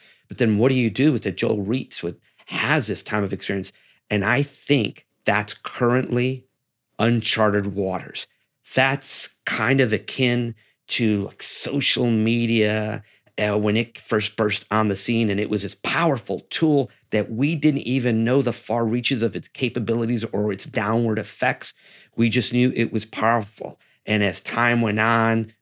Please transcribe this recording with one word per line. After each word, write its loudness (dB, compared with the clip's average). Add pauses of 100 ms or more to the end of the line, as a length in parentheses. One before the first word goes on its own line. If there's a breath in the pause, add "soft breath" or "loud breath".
(280 soft breath)
But -8
then 4
what 4
do 2
you 2
do 2
with -2
the -2
Joel -2
Reitz -6
with, -6 (300 soft breath)
has 0
this -4
time 0
of -4
experience? -6 (380 soft breath)
And 0
I 2
think -2 (200)
that's 0
currently 0 (520)
uncharted 2
waters. -6 (460)
That's -2 (100)
kind 0
of 2
akin -2 (320 soft breath)
to, 0
like, -12
social -2
media 0 (340 soft breath)
uh, 0
when 2
it -4
first -2
burst -2
on 2
the 0
scene, 0
and 0
it -2
was -2
this -8
powerful -2
tool 2 (180 soft breath)
that -2
we 0
didn't 2
even 0
know 4
the 0
far -2
reaches 0
of 0
its -10
capabilities -2
or -2
its -6
downward 0
effects. -4 (420 loud breath)
We 4
just 0
knew 4
it 0
was -4
powerful. -2 (260 soft breath)
And 2
as -2
time 2
went 0
on, 2